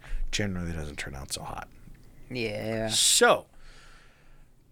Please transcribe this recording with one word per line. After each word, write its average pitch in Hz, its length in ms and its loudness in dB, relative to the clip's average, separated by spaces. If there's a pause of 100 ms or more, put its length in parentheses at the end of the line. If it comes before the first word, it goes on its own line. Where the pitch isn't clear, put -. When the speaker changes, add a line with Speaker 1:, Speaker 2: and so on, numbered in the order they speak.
(320)
Speaker 1:
generally 90 400 0
doesn't 73 260 -6
turn - 160 -8
out 69 200 -10
so - 100 -8
hot. - 240 -10 (640)
Speaker 2:
Yeah. 110 560 -2
Speaker 1:
So, - 580 6 (1300)